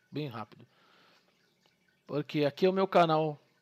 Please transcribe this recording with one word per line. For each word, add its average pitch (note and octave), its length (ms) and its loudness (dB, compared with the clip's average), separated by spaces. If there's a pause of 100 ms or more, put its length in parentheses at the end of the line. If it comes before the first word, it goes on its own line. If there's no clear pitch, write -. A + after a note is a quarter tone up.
(120)
bem D3 160 -8
rápido. A2+ 400 -14 (1400)
Porque D3 400 -4
aqui C#3+ 200 -2
é F#3 40 4
o F#3 40 2
meu F#3+ 140 0
canal D#3+ 540 2 (200)